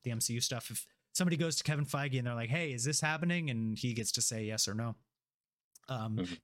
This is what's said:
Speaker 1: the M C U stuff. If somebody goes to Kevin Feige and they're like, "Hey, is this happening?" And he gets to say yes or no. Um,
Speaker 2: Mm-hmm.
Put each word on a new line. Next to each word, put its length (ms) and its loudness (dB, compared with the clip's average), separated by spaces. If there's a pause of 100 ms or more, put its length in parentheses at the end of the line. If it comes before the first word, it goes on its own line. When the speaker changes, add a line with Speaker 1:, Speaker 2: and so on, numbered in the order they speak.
Speaker 1:
the 80 -4
M 100 -2
C 140 0
U 60 0
stuff. 300 -2
If 140 -6 (280)
somebody 240 4
goes 200 2
to 80 -2
Kevin 220 2
Feige 320 0
and 80 0
they're 80 0
like, 160 -2
"Hey, 220 0
is 120 -2
this 160 2
happening?" 500 2
And 280 0
he 160 0
gets 180 -2
to 100 2
say 220 0
yes 220 0
or 80 -4
no. 220 -2 (920)
Um, 280 -2
Speaker 2:
Mm-hmm. 280 -2